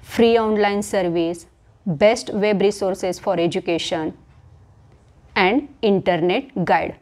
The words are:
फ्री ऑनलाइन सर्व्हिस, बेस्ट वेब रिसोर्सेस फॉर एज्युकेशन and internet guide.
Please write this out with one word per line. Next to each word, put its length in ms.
फ्री 220
ऑनलाइन 440
सर्व्हिस, 640
बेस्ट 480
वेब 280
रिसोर्सेस 600
फॉर 180
एज्युकेशन 720
and 320
internet 680
guide. 360